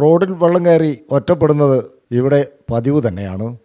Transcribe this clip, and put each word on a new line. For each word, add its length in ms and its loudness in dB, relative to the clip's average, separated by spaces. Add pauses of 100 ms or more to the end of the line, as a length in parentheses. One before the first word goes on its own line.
റോഡിൽ 300 2
വെള്ളം 360 0
കയറി 320 2 (120)
ഒറ്റപ്പെടുന്നത് 760 0 (280)
ഇവിടെ 340 0 (260)
പതിവ് 360 0
തന്നെയാണ്. 560 -10